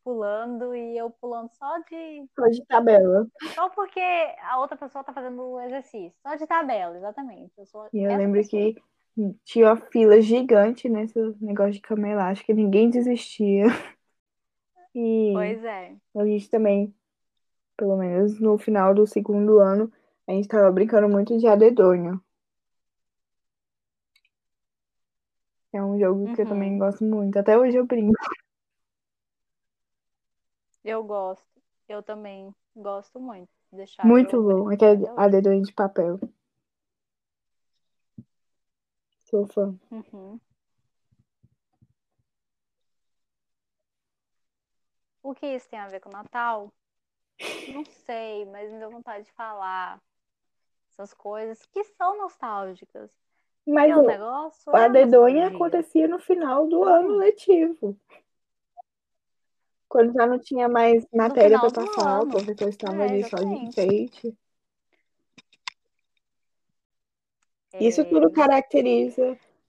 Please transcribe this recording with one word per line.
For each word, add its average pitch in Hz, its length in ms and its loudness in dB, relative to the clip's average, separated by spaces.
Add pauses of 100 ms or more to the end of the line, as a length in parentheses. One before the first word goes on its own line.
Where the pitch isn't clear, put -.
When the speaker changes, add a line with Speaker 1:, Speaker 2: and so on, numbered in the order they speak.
Speaker 1:
pulando 233 680 -8
e 233 240 -12
eu 233 120 -10
pulando 233 440 -14
só 302 240 -10
de 320 560 -16
Speaker 2:
Só 247 140 -2
de 233 180 -2
tabela. 214 600 2 (280)
Speaker 1:
Só 349 160 -4
porque 381 300 -8
a 320 580 -6
outra 277 180 -8
pessoa 277 280 -16
tá 277 100 -18
fazendo 254 280 -12
o 254 180 -12
exercício. 247 640 -14
Só 285 120 -12
de 302 120 -12
tabela, 226 500 -8
exatamente. 202 600 -16
Eu 202 100 -20
sou 214 260 -20
Speaker 2:
E 220 100 -6
eu 196 60 -2
Speaker 1:
essa 202 100 -2
Speaker 2:
lembro 202 240 0
Speaker 1:
pessoa. 214 320 -2
Speaker 2:
que - 80 -20 (640)
tinha 226 240 4
uma 220 80 4
fila 220 440 6
gigante 226 680 2
nesse 220 300 -4 (220)
negócio 202 320 -2
de 202 80 -12
cama 208 280 -6
elástica, 196 440 -4
ninguém 214 380 2
desistia. 226 720 -2 (1300)
E 226 400 0
Speaker 1:
Pois 214 300 -6
é. 190 300 -12 (200)
Speaker 2:
a 208 100 -2
gente 208 240 -2
também, 202 460 0 (840)
pelo 196 220 -2
menos 190 420 -2
no 214 160 2
final 196 380 2
do 208 120 4
segundo 208 520 2
ano, 202 340 2 (340)
a 190 60 -8
gente 202 160 -4
tava 202 240 4
brincando 208 340 2
muito 208 300 0
de 226 100 2
adedonha. 190 720 4 (3500)
É 196 100 -8
um 202 180 -4
jogo 202 340 0
que 226 60 -4
eu 208 80 0
também 202 240 -4
Speaker 1:
Uhum. 202 60 -4
Speaker 2:
gosto 202 260 -2
muito. 208 340 -2
Até 214 200 4
hoje 247 180 2
eu 254 100 2
brinco. 220 280 0 (2750)
Speaker 1:
Eu 220 220 -8
gosto. 196 400 -10 (420)
Eu 208 160 -14
também 202 520 -18 (200)
gosto 202 460 -14
muito. 208 300 -18 (200)
Deixar 196 360 -8
Speaker 2:
Muito 254 300 4
Speaker 1:
eu 226 60 0
Speaker 2:
bom. 196 260 0
Speaker 1:
brinco - 60 -8
Speaker 2:
Aquele 214 180 6 (120)
Speaker 1:
até 226 80 -10
hoje. 240 80 -8
Speaker 2:
adedonha 196 420 4
de 196 120 -8
papel. 190 440 -4 (3000)
Sou 202 200 -2
fã. 196 280 -6 (160)
Speaker 1:
Uhum. 214 500 -20 (4000)
O 269 120 -12
que 294 120 -14
isso 262 220 -12
tem 226 100 -20
a 202 100 -16
ver 190 120 -16
com - 80 -20
o 196 40 -20
Natal? 214 600 -10 (1040)
Não 294 100 -14
sei, 220 600 -14
mas 202 260 -18
me 220 60 -20
deu 220 120 -18
vontade 226 360 -18
de - 60 -20
falar 190 680 -12 (920)
essas 202 200 -20
coisas 214 540 -14
que 403 180 -10
são 381 320 -4
nostálgicas. 214 920 -14 (560)
Speaker 2:
Mas 294 220 4
Speaker 1:
Porque 320 120 6
o 277 40 8
Speaker 2:
o, - 20 6
Speaker 1:
negócio 262 720 -4
Speaker 2:
a 226 80 6
Speaker 1:
é 233 60 6
Speaker 2:
dedonha 254 500 8 (100)
Speaker 1:
nostalgia. 370 60 -14
Speaker 2:
acontecia 330 520 0
no 349 120 -4
final 311 480 0
do 330 140 0
Speaker 1:
Então 381 120 6
Speaker 2:
ano 370 220 2
letivo. 339 800 2 (1900)
Quando 240 240 4
já 240 140 2
não 247 120 -2
tinha 247 300 -4
mais 233 420 2
Speaker 1:
No 233 80 -4
Speaker 2:
matéria 226 400 4
Speaker 1:
final 240 140 2
Speaker 2:
pra 233 120 -6
Speaker 1:
do - 60 -8
Speaker 2:
passar, 202 280 -2
o 214 40 -2
Speaker 1:
ano. - 80 -4
Speaker 2:
professor 208 380 -4
estava 202 340 -6
Speaker 1:
É, 208 60 0
Speaker 2:
ali 202 160 -4
só - 120 -10
de 180 80 -4
Speaker 1:
exatamente. 202 240 -8 (120)
Speaker 2:
enfeite. 214 580 -4 (3250)
Speaker 1:
É. 190 120 -6
Speaker 2:
Isso 233 240 2
tudo 311 240 4
caracteriza 254 1040 0 (320)